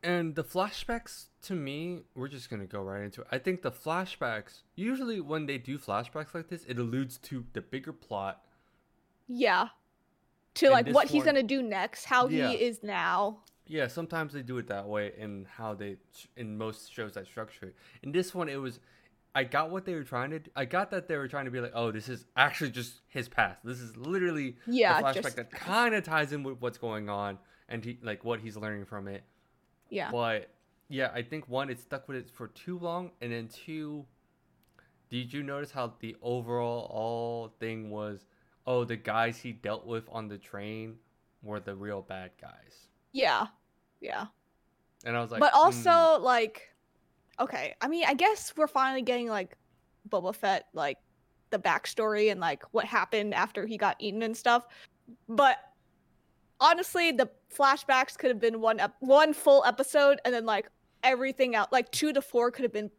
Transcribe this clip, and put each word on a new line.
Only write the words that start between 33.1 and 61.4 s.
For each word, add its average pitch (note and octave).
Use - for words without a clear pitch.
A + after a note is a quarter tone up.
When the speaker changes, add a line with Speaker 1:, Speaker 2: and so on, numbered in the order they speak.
Speaker 1:
and A#2+
then A#2
two, D3+
did B2
you C#3+
notice C#3
how A#2+
the -
overall A#2+
all A#2
thing A2+
was, G#2
"Oh, B2
the A#2
guys A#2
he B2
dealt G#2+
with A2+
on A2
the G#2
train A2
were G#2
the G2
real G2
bad F#2+
guys"? -
Speaker 2:
Yeah. D#3+
Yeah. -
Speaker 1:
And A#2
I A#2+
was A#2
like, E3
Speaker 2:
But D4
also, F4
Speaker 1:
"Hmm." E4
Speaker 2:
like, A#3
okay, C#3+
I A#3
mean, E4
I C4+
guess F#4
we're D#4
finally C4
getting, B3
like, G#3
Boba F#3
Fett, G3
like, C#3+
the G#3+
backstory G#3+
and, F#3+
like, E3
what A3+
happened G#3
after G3
he A3
got G3
eaten G#3
and A3+
stuff. A#3+
But B3+
honestly, E4+
the B3+
flashbacks C4+
could C#4+
have A#3
been A3+
one A3
ep-, G#3
one D4
full C#4
episode, C#4
and B3
then, A#3
like, A3
everything C4